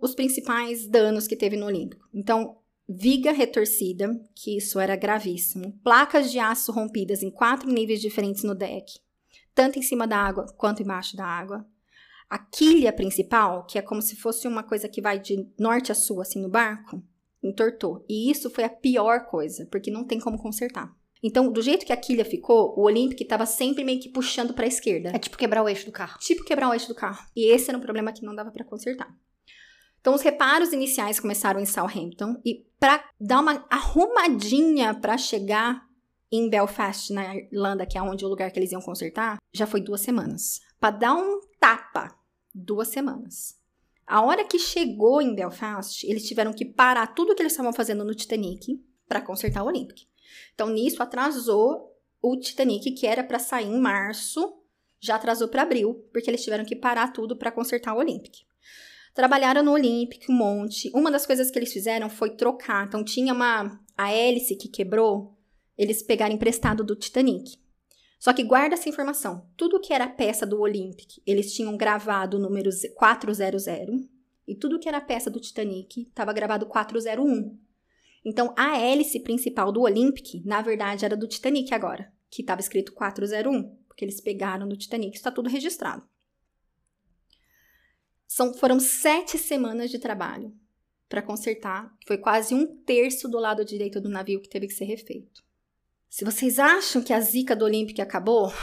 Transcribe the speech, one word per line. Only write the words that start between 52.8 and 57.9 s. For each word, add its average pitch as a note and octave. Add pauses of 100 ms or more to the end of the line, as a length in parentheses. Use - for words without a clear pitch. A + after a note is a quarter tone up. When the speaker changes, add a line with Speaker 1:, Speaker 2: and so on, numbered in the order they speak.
Speaker 1:
que B3
era A#3
pra C4
sair A#3+
em A3+
março, G#3+ (460)
já A3
atrasou A3+
pra C#4+
abril, A#3
porque A#3
eles A#3+
tiveram G#3+
que -
parar B3
tudo A3+
pra A3+
consertar A#3+